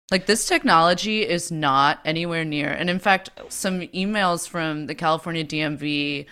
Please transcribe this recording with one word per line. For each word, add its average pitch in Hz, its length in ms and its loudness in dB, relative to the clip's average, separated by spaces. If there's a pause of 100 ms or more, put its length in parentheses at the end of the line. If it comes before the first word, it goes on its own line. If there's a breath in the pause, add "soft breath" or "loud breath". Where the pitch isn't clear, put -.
(100)
Like, 185 160 0
this 220 200 2
technology 190 800 4
is 170 240 -2
not 147 540 4
anywhere 165 400 -2
near. 147 240 -2
And 156 220 -2
in 180 80 0
fact, 190 320 0 (180)
some 185 320 -4
emails 185 640 -2
from 156 400 -6
the - 80 -8
California 165 480 -2
D 156 200 -4
M 151 160 -4
V 143 540 -4